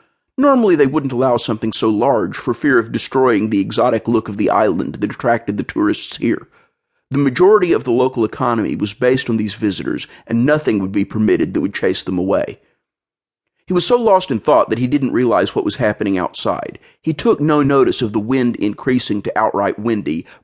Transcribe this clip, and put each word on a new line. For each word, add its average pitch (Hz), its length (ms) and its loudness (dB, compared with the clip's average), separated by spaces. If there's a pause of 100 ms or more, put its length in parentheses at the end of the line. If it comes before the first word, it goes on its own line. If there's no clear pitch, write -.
(380)
Normally 247 380 4
they 147 100 4
wouldn't 139 260 -2
allow 123 240 2
something 113 360 -4
so - 160 -2
large 113 480 0
for 123 180 -4
fear 135 240 2
of 113 140 -2
destroying 117 580 0
the 104 100 2
exotic 113 460 0
look 113 220 0
of 104 80 -10
the 104 140 0
island 95 460 0
that 104 140 -4
attracted 117 460 -2
the 107 60 -4
tourists - 560 -4
here. - 280 -4 (640)
The 131 80 -2
majority 175 540 4
of 143 120 0
the 131 60 -2
local 123 340 2
economy 113 520 -2
was 101 180 -4
based 127 340 0
on 117 80 0
these 107 180 -4
visitors, 87 520 -4 (200)
and 117 200 0
nothing 147 320 2
would 95 140 -4
be 101 120 0
permitted 92 480 0
that 95 80 -2
would 95 140 -4
chase 95 280 -2
them 92 160 -4
away. 92 420 -2 (1080)
He 185 80 -2
was 175 120 2
so 247 100 4
lost 208 340 2
in 113 100 -2
thought 135 300 2
that 110 80 0
he 123 80 0
didn't 135 260 0
realize 107 420 2
what 104 100 0
was - 120 -2
happening 104 420 0
outside. - 600 -6 (240)
He 160 100 -2
took - 260 0
no 151 240 2
notice 135 400 2
of 107 100 -2
the 110 80 -2
wind 120 360 0
increasing 104 640 -2
to - 160 -4
outright 101 400 0
windy, 104 480 -4 (180)